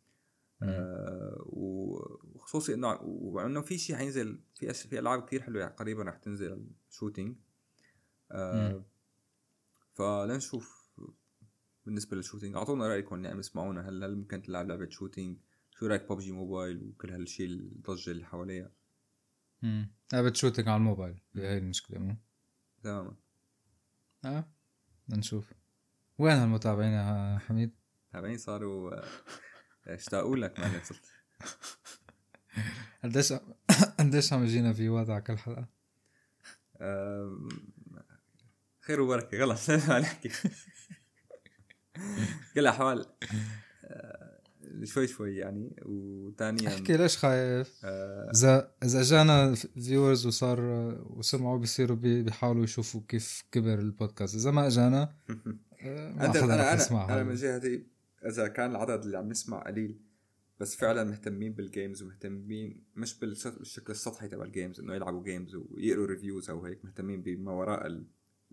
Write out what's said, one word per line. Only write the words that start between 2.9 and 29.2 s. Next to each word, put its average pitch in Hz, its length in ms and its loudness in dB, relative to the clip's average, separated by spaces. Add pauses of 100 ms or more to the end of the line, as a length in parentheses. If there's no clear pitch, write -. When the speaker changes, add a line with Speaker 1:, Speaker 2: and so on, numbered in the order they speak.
Speaker 2:
وإنه 92 580 -4
في 170 180 -6
شيء 160 180 -4
حينزل، 127 440 -4 (140)
في - 160 -6
أش-، - 160 -10
في 120 120 -6
ألعاب 123 240 0
كتير 131 200 -6
حلوة 104 240 -4
قريبًا 110 360 -6
رح 87 140 -8
تنزل 101 500 -8 (240)
شوتينج. 107 460 -8 (960)
آه، 98 400 -2
Speaker 1:
مم. 95 120 -10 (1080)
Speaker 2:
فلنشوف 104 960 -4 (960)
بالنسبة 104 300 -6
للشوتينج. 98 400 -10
أعطونا 113 320 -2
رأيكم، 98 360 -4
يعني 92 160 -8
اسمعونا. 92 480 -6
هل، 95 160 -8
هل 101 120 -6
ممكن 98 260 -8
تلعب 95 260 -6
لعبة 90 200 -6
شوتينج؟ 92 480 -10 (340)
شو - 160 -6
رأيك 104 260 -2
ببجي 95 200 -6
موبايل 92 500 -6
وكل 101 280 -14
هالشيء 90 360 -8
الضجة 95 640 -8
اللي 85 140 -8
حواليها؟ 90 460 -10 (920)
Speaker 1:
مم. 107 300 -2 (200)
لعبة 123 200 4
شوتينج 117 360 2
على 107 80 4
الموبايل، 95 380 2 (200)
هي 98 80 -6
Speaker 2:
مم. 95 60 -2
Speaker 1:
هاي 101 100 0
المشكلة، 92 400 -6
مو؟ 95 180 -4 (640)
Speaker 2:
تمامًا. 101 320 -8 (1120)
Speaker 1:
آه، 151 240 -6 (600)
نشوف. 107 440 -4 (640)
وين 151 180 8
هالمتابعين 110 560 4
يا 101 460 0
حميد؟ 113 360 -2 (300)
Speaker 2:
المتابعين 101 340 -8
صاروا، 101 560 -6
آه، - 140 -10 (760)